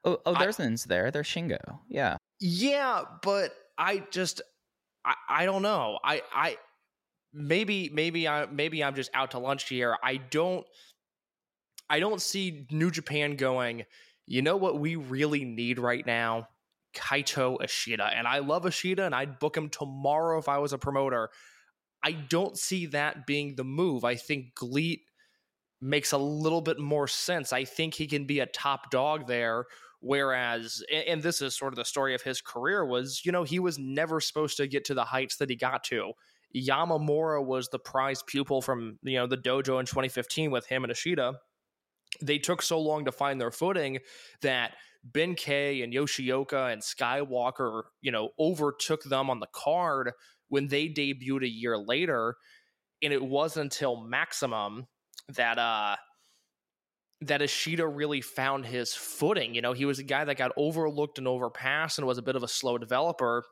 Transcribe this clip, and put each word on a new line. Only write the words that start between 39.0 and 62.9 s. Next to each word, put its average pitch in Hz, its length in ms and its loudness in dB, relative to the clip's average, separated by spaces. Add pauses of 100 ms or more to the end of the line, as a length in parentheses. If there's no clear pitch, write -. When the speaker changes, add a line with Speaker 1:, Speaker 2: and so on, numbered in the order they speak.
Speaker 2:
you 131 140 0
know, 123 100 2
the 131 100 0
dojo 131 420 2
in 127 60 0
twenty 131 240 0
fifteen 151 400 -2
with 127 160 0
him 131 180 0
and 120 60 -4
Ishida. 135 440 0 (880)
They 147 160 2
took 160 240 0
so 165 180 0
long 151 240 2
to 131 80 0
find 139 300 -2
their 120 100 0
footing 160 480 -2 (420)
that 127 340 2 (280)
Ben 160 320 0
K 143 460 0
and 120 100 -4
Yoshioka 131 800 0
and 107 100 -4
Skywalker, 123 1000 0 (180)
you 135 100 -2
know, 113 200 0 (100)
overtook 156 640 2
them 135 260 2
on 123 120 0
the 104 100 -8
card 143 640 0 (340)
when 139 200 2
they 143 200 2
debuted 135 560 -2
a 127 60 0
year 113 280 0
later. 120 580 0 (680)
And 147 80 0
it 139 100 2
wasn't 147 420 0
until 135 340 -2
Maximum 117 880 -2 (460)
that, 117 260 2
uh, 107 380 0 (1200)
that 143 220 0
Ishida 160 440 0
really 147 360 -2
found 135 440 -2
his 120 280 -2
footing. 151 600 0
You 120 80 0
know, 120 120 0
he 127 100 0
was 139 160 0
a 135 40 -10
guy 139 200 0
that 143 140 -2
got 127 180 0
overlooked 151 640 0
and 131 100 -2
overpassed 131 680 -2
and 143 100 -2
was 127 100 0
a 120 60 -6
bit 131 140 -2
of 123 60 -2
a 120 40 -6
slow 123 300 -2
developer. 123 760 0